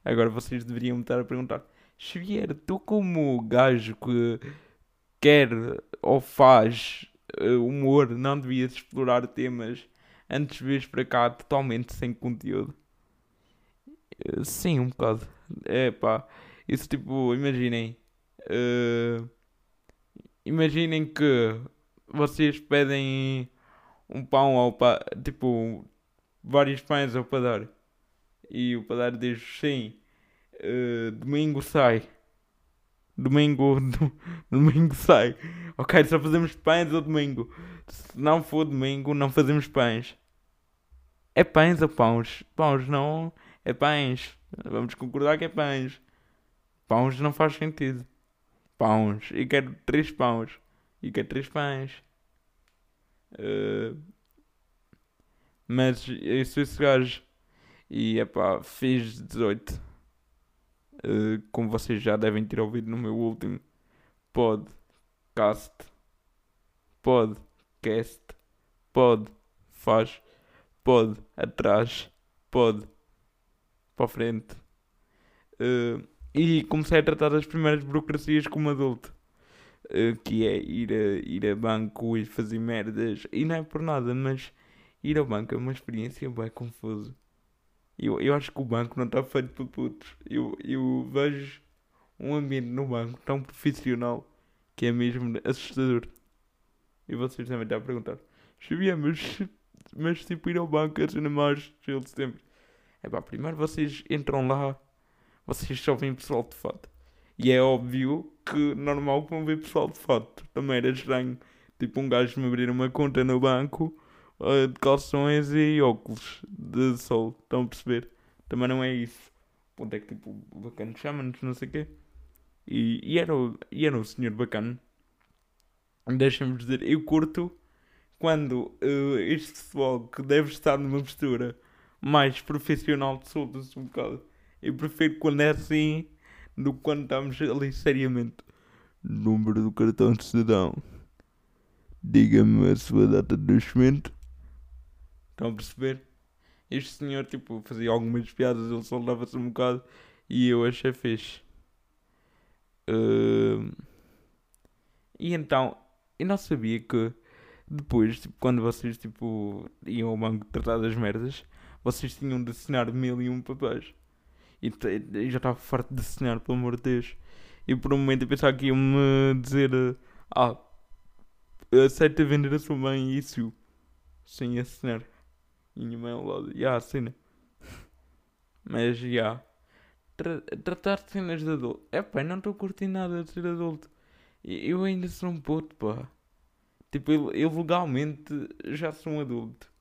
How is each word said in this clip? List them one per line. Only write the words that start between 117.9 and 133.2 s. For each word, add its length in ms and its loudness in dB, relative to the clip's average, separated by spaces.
Também 200 0
não 160 0
é 100 -2
isso. 380 -8
O 40 -20
ponto 160 -10
é 60 -6
que, 80 -16
tipo, 220 -16
o 80 -18
bacana 360 -12
chama-nos, 460 -8
não 120 -6
sei 140 -10
o 40 -18
quê. 160 -6
E, 360 0
e 160 0
era 160 0
o, 220 -2
e 140 -2
era 120 2
um 60 -2
senhor 280 -4
bacana. 480 -4
Deixa-me 500 2
dizer, 260 -4
eu 200 2
curto 480 0
quando, 640 0
eh, 520 2
este 200 -4
pessoal 540 -4
que 140 -12
deve 300 2
estar 260 0
numa 220 -2
postura 580 -2
mais 420 2
profissional 840 -2